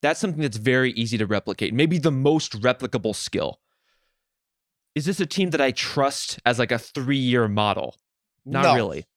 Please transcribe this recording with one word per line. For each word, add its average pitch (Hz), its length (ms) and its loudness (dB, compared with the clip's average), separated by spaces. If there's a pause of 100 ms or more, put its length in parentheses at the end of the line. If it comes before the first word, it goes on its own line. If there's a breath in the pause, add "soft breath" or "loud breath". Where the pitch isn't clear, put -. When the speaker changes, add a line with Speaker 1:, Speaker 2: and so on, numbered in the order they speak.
Speaker 1:
That's 151 200 0
something 170 220 -2
that's 110 160 -2
very 127 340 2
easy 113 260 -2
to 107 80 0
replicate. 101 480 -2
Maybe 160 240 2
the 151 140 2
most 139 480 0
replicable 117 560 -2
skill. - 440 -6 (1300)
Is 147 120 -2
this 185 120 -2
a 185 80 0
team 185 240 0
that 147 100 0
I 135 120 4
trust - 760 -2
as, 120 120 4
like, 123 120 2
a 120 80 0
three-year 123 720 0
model? 101 480 -2 (500)
Not 135 160 0
Speaker 2:
No. 156 120 6
Speaker 1:
really. 87 320 -2 (100)